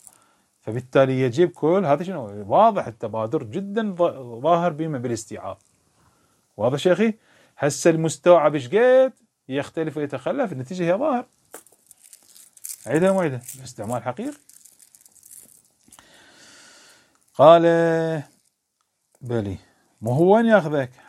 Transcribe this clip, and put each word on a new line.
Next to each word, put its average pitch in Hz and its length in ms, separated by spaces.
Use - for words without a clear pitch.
فبالتالي 131 600
يجب 135 280
كل، 175 360
هذا 147 180
شنو؟ 113 420
واضح 202 320
التبادر 113 560
جدًا 196 520
ظ-، 131 460
ظاهر 170 320
بما 151 260
بالاستيعاب. 113 580
واضح 123 220
شيخي؟ 196 360
هسه 143 320
المستوعب 160 640
ايش 127 140
قد 254 440
يختلف 143 480
ويتخلف، 156 560
النتيجة 160 320
هي 165 100
ظاهر. 247 320
عيدها 160 240
وما 190 100
عيدها؟ 139 200
استعمال 113 380
حقيقي. 226 340
قال: 165 280
"بلي". 110 360
مو 110 120
هو 175 240
وين 233 100
ياخذك؟ 151 440